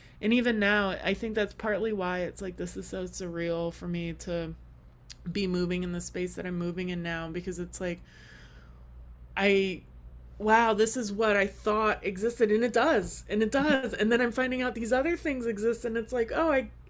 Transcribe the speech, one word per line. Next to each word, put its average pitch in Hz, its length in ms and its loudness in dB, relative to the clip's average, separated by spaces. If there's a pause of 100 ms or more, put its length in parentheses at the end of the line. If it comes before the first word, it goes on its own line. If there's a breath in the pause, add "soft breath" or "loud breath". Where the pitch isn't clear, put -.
(220 loud breath)
And 214 100 2
even 240 280 2
now, 202 300 4 (140)
I 190 100 2
think 220 220 -4
that's 208 180 0
partly 214 380 -2
why 180 280 -2
it's 175 220 -4
like, 185 140 -8
this 175 220 -6
is 185 100 -10
so 185 160 -6
surreal 170 680 -4
for - 140 -10
me 170 260 -4
to 165 400 -6 (800)
be 196 160 0
moving 180 360 0
in 180 80 -4
the 175 80 -4
space 180 360 -6
that 180 100 -6
I'm 180 120 -4
moving 175 320 -2
in 175 140 -4
now, 165 260 -4
because 175 300 -6
it's 175 220 -8
like, 175 200 -4 (1300 loud breath)
I, 196 460 2 (560)
wow, 220 360 6
this 220 220 2
is 220 160 -4
what 208 240 4
I 196 120 4
thought 214 580 0
existed, 208 460 2
and 220 120 4
it 233 100 2
does, 226 540 2
and 214 160 2
it 214 80 0
does. 277 420 2
And 214 180 2
then 240 100 4
I'm 240 100 0
finding 254 300 0
out 247 140 -2
these 233 180 0
other 311 240 2
things 262 280 -2
exist, 226 380 0
and 226 140 -2
it's 226 160 -6
like, 233 200 0
"Oh, 320 180 2
I, 262 180 2 (200)